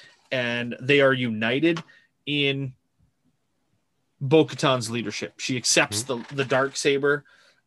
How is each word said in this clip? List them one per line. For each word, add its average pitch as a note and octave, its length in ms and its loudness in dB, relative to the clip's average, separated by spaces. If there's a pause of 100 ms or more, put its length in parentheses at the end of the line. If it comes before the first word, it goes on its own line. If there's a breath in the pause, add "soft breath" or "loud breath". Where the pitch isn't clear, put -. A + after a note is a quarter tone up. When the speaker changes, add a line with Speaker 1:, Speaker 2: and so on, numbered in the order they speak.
(300 soft breath)
Speaker 1:
and A#2+ 500 -2
they C#3 200 4
are C3+ 140 6
united B2+ 680 0 (440 soft breath)
in C#3 480 -2 (1500)
Bo-Katan's C#3 680 2
leadership. A2 480 -6
She - 180 -4
accepts A#2 480 0
Speaker 2:
Mm-hmm. B2+ 320 -8
Speaker 1:
the, C#3 80 -2
the C3 100 -2
Darksaber C#3 680 0 (440 soft breath)